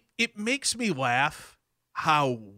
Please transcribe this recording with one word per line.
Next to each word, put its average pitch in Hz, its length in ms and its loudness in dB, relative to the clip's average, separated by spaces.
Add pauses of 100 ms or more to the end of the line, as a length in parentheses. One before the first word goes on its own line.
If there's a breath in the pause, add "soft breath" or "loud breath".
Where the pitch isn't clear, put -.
(180)
it 233 200 -2
makes 240 380 -2
me 233 140 -2
laugh 131 680 0 (340)
how 143 460 2 (180)